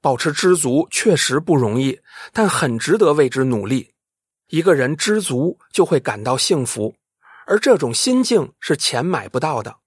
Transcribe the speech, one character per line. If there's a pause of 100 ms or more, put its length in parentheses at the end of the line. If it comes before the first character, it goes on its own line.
保
持
知
足
确
实
不
容
易， (320)
但
很
值
得
为
之
努
力。 (540)
一
个
人
知
足 (120)
就
会
感
到
幸
福， (480)
而
这
种
心
境
是
钱
买
不
到
的。